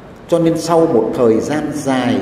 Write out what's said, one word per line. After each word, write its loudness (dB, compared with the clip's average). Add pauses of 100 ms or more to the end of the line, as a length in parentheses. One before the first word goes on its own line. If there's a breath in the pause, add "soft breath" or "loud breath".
(280)
Cho 0
nên 2
sau 2
một 0
thời 4
gian -4
dài -2